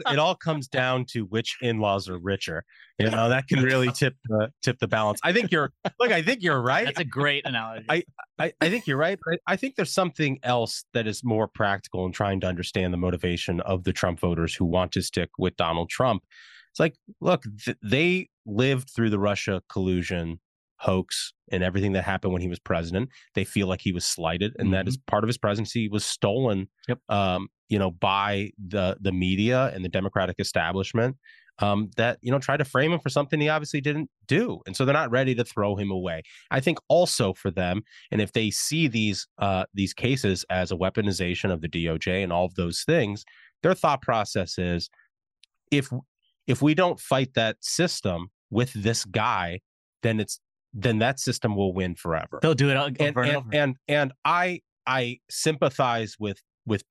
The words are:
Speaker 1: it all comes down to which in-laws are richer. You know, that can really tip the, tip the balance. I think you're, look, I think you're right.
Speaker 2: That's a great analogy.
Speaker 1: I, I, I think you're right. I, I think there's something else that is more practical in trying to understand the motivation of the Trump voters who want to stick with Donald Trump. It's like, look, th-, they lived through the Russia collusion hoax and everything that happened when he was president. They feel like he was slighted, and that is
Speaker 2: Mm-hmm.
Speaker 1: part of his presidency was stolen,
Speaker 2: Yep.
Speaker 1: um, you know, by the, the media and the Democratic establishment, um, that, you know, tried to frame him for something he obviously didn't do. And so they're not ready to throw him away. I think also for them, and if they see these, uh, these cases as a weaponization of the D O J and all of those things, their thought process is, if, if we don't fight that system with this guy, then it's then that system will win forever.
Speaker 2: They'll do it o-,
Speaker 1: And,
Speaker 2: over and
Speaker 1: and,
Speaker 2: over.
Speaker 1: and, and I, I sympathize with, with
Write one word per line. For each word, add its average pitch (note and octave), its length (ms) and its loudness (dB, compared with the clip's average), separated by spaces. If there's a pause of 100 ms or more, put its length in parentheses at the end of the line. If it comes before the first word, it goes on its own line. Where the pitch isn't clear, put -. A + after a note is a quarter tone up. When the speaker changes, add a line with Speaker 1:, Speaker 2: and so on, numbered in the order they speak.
Speaker 1:
it C#3+ 120 2
all E3+ 160 4
comes D3+ 320 -4
down B2+ 440 0
to A#2 140 -4
which G#2+ 360 -4
in-laws G#2 480 2
are F2+ 100 -6
richer. E2+ 440 -4 (360)
You A2 100 4
know, A2+ 200 2
that C3 180 2
can C3+ 160 2
really B2+ 280 4
tip C3 240 0 (100)
the, A2 260 0 (100)
tip B2 160 0
the - 100 -2
balance. G#2+ 360 2
I E3+ 100 4
think G#3+ 180 0
you're, D3 220 2 (260)
look, A#3+ 120 4
I E3+ 100 4
think G#3 220 0
you're D3 180 2
right. C3+ 240 2
Speaker 2:
That's C#3+ 140 -4
a - 40 -2
great C#3+ 440 -2
analogy. A2+ 420 -6
Speaker 1:
I, E3 140 2 (340)
I, F3 240 -2
I D#3+ 80 4
think A3 160 -2
you're C#3 120 0
right. F3 200 0 (100)
I, E3+ 100 0 (160)
I - 20 2
think C4+ 200 -6
there's - 160 -2
something D3+ 520 0
else B2 500 0
that A#2 140 -2
is G#2 160 -4
more A2 240 2
practical G2 580 -2
in F#2 60 -2
trying G2 300 0
to F#2 60 0
understand F2+ 460 -2
the F2 60 -2
motivation F2 640 -2
of F#2 240 -2
the F2+ 80 2
Trump F2 260 -2
voters E2 340 0
who F#2 120 0
want F2+ 260 2
to F#2+ 100 0
stick F2 380 -4
with F#2 180 0
Donald E2+ 320 0
Trump. B2 320 2 (500)
It's - 80 -4
like, E3 140 4 (260)
look, F3+ 220 2 (240)
th-, B2 160 -4
they E3 480 2 (160)
lived B2+ 460 0
through A#2 180 2
the G#2 80 4
Russia G2 500 0
collusion F2+ 720 -2 (380)
hoax - 560 -2 (180)
and F2+ 120 0
everything F#2+ 300 0
that F#2+ 100 0
happened F#2+ 300 -2
when F2+ 80 0
he F#2 60 -2
was F2 120 -6
president. F2+ 500 -4 (260)
They G2 100 0
feel G2+ 220 0
like F#2 140 -2
he G2+ 100 0
was F2 140 -4
slighted, F2 540 -2
and F#2+ 140 2
that F#2+ 140 0
is B2+ 100 -2
Speaker 2:
Mm-hmm. - 140 -16
Speaker 1:
part G#2+ 120 4
of A2+ 40 0
his B2 120 -2
presidency G#2+ 500 -2
was G#2 160 -2
stolen, G#2+ 640 0 (180)
Speaker 2:
Yep. B2 120 -4 (100)
Speaker 1:
um, F#2+ 380 0 (220)
you G#2+ 100 2
know, F#2+ 120 2
by G2 600 0 (160)
the, F#2+ 340 0
the G2 100 0
media G2+ 600 2
and F#2+ 100 -8
the F2+ 60 -6
Democratic F#2+ 500 -2
establishment, G2 800 0 (420)
um, G2+ 380 0
that, A#2 240 0
you A#2+ 100 -4
know, C#3 80 2
tried C3+ 180 0
to C#3+ 80 -2
frame C#3+ 260 2
him E3+ 80 0
for D3 100 -6
something C#3+ 300 0
he D3 100 2
obviously D3+ 320 -2
didn't D3 280 -2 (180)
do. F3+ 380 0
And F#2+ 100 -10
so - 80 0
they're C#3 100 4
not C#3+ 180 0
ready C3 240 2
to A#2 80 2
throw G#2 320 -2
him G2+ 160 -2
away. F2+ 320 -4 (260)
I C3+ 100 0
think D#3 280 0
also C#3+ 460 4
for - 180 -4
them, F#2 320 0 (280)
and G#2 80 2
if G2+ 120 0
they A2 180 2
see D#3 380 0
these, G#2+ 400 0 (100)
uh, F#2+ 280 0 (100)
these G2 180 0
cases A#2+ 560 0
as F#2 220 0
a F#2 40 -2
weaponization F#2 760 -2
of E2 100 -2
the E2+ 60 -4
D E2 220 -2
O D#2+ 100 -2
J F#2 240 0
and F2 100 -2
all F2 120 2
of F2 100 -6
those E2+ 280 -2
things, A2+ 400 0 (380)
their F3+ 140 4
thought D3 260 2
process G#2 560 -2
is, F2 320 -2 (800)
if, C#3 200 2 (580)
if C3 160 2
we D3+ 100 6
don't F3+ 260 2
fight C3+ 360 0
that A2 260 2
system F#2 680 -2 (200)
with B2 240 0
this A2 320 0
guy, G2 540 0 (420)
then A2 180 0
it's - 200 -6 (340)
then A2 260 0
that C3 200 2
system A#2 360 -2
will G2 180 2
win F2+ 220 -2
forever. E2 460 -4
Speaker 2:
They'll D#3+ 120 4
do C#3 160 4
it C3+ 60 2
o-, C#3 100 0
Speaker 1:
And, C#3 160 -4
Speaker 2:
over C#3+ 200 0
and B2 80 0
Speaker 1:
and, D3 80 2
Speaker 2:
over. C3 160 -8
Speaker 1:
and, C#3+ 220 2 (120)
and C#3+ 260 0 (120)
I, F3 360 0 (260)
I B2+ 320 -2 (100)
sympathize C3 920 0
with, G#2 220 -4 (240)
with G#2+ 260 0